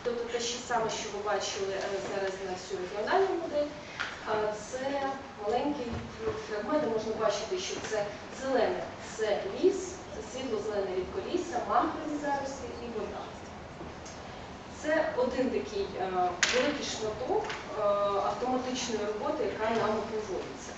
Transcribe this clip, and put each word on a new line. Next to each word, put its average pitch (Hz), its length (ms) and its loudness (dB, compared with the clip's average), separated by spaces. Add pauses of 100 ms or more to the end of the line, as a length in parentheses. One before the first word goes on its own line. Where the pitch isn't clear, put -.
Тобто 233 200 0 (100)
те 233 60 2
ж - 80 0 (200)
саме, 220 220 4
що - 240 -2
ви 196 60 -4 (120)
бачили, 196 420 0
е, 196 80 -2 (280)
зараз 196 240 0 (140)
на 185 120 -2
всю - 220 -4
регіональну 269 600 4
модель, 294 300 0 (600)
а - 20 4 (380)
це 254 120 -2 (600)
маленький 247 440 2 (640)
фрагмент, 233 340 2
де 226 60 2
можна 220 300 0
бачити, 202 400 2
що 190 160 -4 (140)
це 208 160 2 (360)
зелене, 220 420 4 (320)
це 202 260 2 (140)
ліс, - 240 6 (340)
це - 60 -6 (120)
світло-зелене 208 640 0
рідколісся, 226 600 -2 (120)
мангрові 302 520 2
зарослі 269 480 -2 (160)
і 214 140 -4
вода. - 220 -4 (1600)
Це 311 360 4
один 254 320 4
такий, 202 380 0 (140)
е, 190 80 2 (460)
великий 285 380 4
шматок, 220 520 0
е, - 360 -4 (480)
автоматичної 247 760 0
роботи, 240 380 0
яка 220 260 2
нами 220 300 4 (100)
проводиться. 185 680 -4